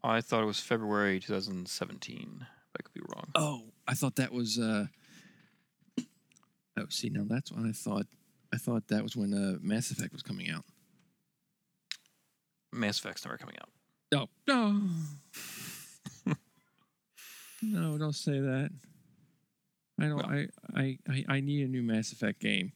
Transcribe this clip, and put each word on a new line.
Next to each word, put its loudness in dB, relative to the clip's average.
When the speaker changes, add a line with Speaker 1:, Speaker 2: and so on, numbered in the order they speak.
Speaker 1:
I 4
thought 4
it 4
was 2
February 4
two -8
thousand -2
seventeen. -8
I -6
could -16
be -12
wrong. -10
Speaker 2:
Oh, 2
I 0
thought 0
that 0
was, 0
uh, 2
oh, -4
see, -2
now 0
that's -2
when -2
I -2
thought, -2
I -2
thought -2
that 2
was -6
when, 2
uh, 2
Mass 0
Effect -4
was -12
coming -6
out. -6
Speaker 1:
Mass 0
Effect's -8
never -6
coming -14
out. -16
Speaker 2:
Oh. 2
No. 6
<laughs> 4
No, 2
don't 2
say 2
that. 2
I 4
don't, 2
Speaker 1:
Well. 0
Speaker 2:
I, 0
I, 0
I, 0
I 2
need 2
a 0
new 0
Mass 2
Effect -2
game. 2